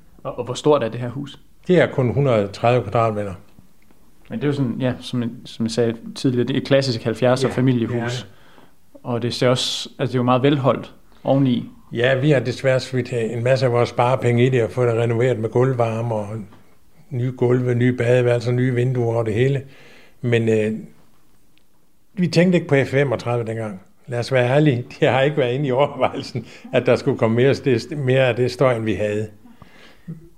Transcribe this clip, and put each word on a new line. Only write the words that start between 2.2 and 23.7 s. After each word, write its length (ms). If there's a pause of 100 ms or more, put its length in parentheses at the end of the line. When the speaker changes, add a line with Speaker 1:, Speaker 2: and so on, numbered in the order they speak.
Speaker 2:
tredive 340
kvadratmeter. 520 (960)
Speaker 1:
Men 80
det 60
er 40
jo 60
sådan, 260
ja, 200
som 220
jeg, 80 (140)
som 220
jeg 40
sagde 260 (180)
tidligere, 320
det 100
er 40
et 60
klassisk 360
halvfjerdser 460
Speaker 2:
Ja, 60
Speaker 1:
familiehus. 380
Speaker 2:
det 100
er 40
det. 200 (760)
Speaker 1:
Og 200
det 120
ser 140
også, 400 (100)
altså, 140
det 20
er 40
jo 60
meget 180
velholdt 520 (300)
oveni. 460 (220)
Speaker 2:
Ja, 220
vi 160
har 100
desværre 400
smidt, 320
øh, 200
en 120
masse 220
af 60
vores 160
sparepenge 580
i 20
det 140
og 80
fået 180
det 80
renoveret 420
med 100
gulvvarme 680
og 140 (840)
nye 260
gulve, 380
nye 180
badeværelser, 600
nye 220
vinduer 400
og 120
det 80
hele. 280 (580)
Men, 280
øh, 240 (1400)
vi 140
tænkte 300
ikke 100
på 60 (100)
F 40
femogtredive 580
dengang. 340 (260)